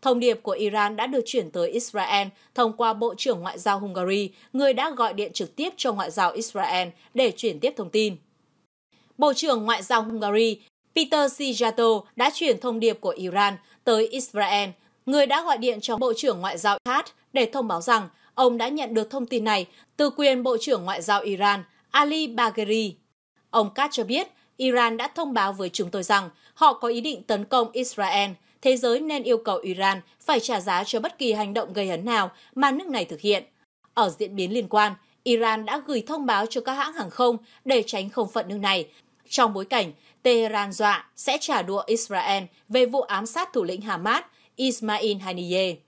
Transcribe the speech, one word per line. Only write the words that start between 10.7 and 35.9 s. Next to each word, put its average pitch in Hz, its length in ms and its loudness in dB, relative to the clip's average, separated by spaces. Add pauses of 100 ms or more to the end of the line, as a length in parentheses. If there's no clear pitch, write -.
Peter 294 460 0
Szijjarto 233 600 2 (120)
đã 247 180 2
chuyển 277 260 0
thông 233 200 -4
điệp 220 220 2
của 190 80 -2
Iran 190 480 0 (260)
tới 226 240 4
Israel, 202 600 -2 (360)
người 277 200 4
đã 277 180 2
gọi 311 140 2
điện 226 240 -2
cho 226 160 -4
Bộ 240 200 0
trưởng 208 240 -2
Ngoại 196 160 -4
giao 202 280 2
Katz 269 180 0 (300)
để 240 200 2
thông 262 140 -2
báo 180 140 -2
rằng 214 280 2 (240)
ông 247 240 4
đã 233 100 -2
nhận 269 260 -4
được 220 160 0
thông 262 160 -4
tin 233 180 -2
này 208 240 0 (300)
từ 294 120 4
quyền 269 340 2
Bộ 247 180 2
trưởng 226 220 0
Ngoại 180 180 -4
giao 202 200 2
Iran 202 420 0 (280)
Ali 294 360 2
Bagheri. 220 680 -2 (540)
Ông 214 260 4
Katz 277 160 0
cho 240 120 -2
biết, 254 240 -2 (300)
Iran 240 400 2
đã 247 100 -6
thông 285 260 -6
báo 202 200 0
với 190 160 -6
chúng 175 220 -4
tôi 196 120 -4
rằng 196 260 2 (240)
họ 294 200 6
có 240 140 -4
ý 233 140 -2
định 277 220 -6
tấn 202 220 -2
công 233 260 2
Israel. 202 600 -2 (300)
Thế 262 160 4
giới 240 220 2
nên 294 240 -4
yêu 226 140 2
cầu 214 200 -2
Iran 190 440 0 (180)
phải 285 200 0
trả 220 200 -2
giá 180 240 0
cho 220 160 -4
bất 311 180 -6
kỳ 247 160 0
hành 208 200 -2
động 208 200 -4
gây 196 140 -2
hấn 175 180 -4
nào 214 260 0 (240)
mà 277 160 4
nước 330 160 -4
này 240 180 -2
thực 156 140 -12
hiện. 202 240 2 (500)
Ở 208 160 4
diễn 196 260 -6
biến 185 180 -2
liên 226 140 -2
quan, 208 260 4 (300)
Iran 226 420 2
đã 208 200 -4
gửi 247 220 -2